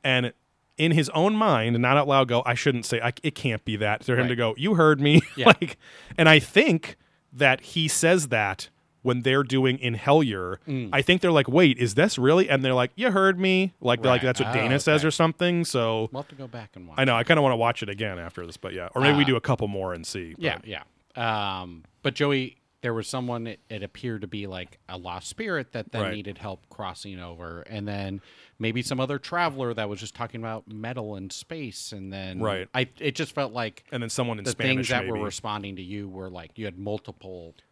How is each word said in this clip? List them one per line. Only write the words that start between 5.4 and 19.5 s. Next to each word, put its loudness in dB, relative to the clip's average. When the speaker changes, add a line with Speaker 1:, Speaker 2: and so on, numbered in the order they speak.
Speaker 1:
Like, 4
and 6
I 10
think 2
that 2
he -4
says 4
that -2
when 0
they're 2
doing 2
In -2
Hellier. 2
Speaker 2:
Mm. -6
Speaker 1:
I 2
think 4
they're 4
like, 4
"Wait, 6
is 0
this 2
really?" 6
And 2
they're 2
like, 0
"You 0
heard 2
me." 2
Like, 0
they're 6
like, 4
Speaker 2:
Right. 0
Speaker 1:
"That's 0
what 0
Speaker 2:
Oh, -2
Speaker 1:
Dana 2
says 4
Speaker 2:
okay. 2
Speaker 1:
or 2
something." 0
So 0
Speaker 2:
We'll -8
have -18
to -20
go -14
back -16
and -18
watch -6
Speaker 1:
I 4
know. 4
Speaker 2:
it. 2
Speaker 1:
I 0
kinda 4
wanna 4
watch 0
it -8
again -6
after -12
this, -16
but -12
yeah. -10
Or 0
maybe 6
we 6
Speaker 2:
Uh, 4
Speaker 1:
do 4
a -2
couple 0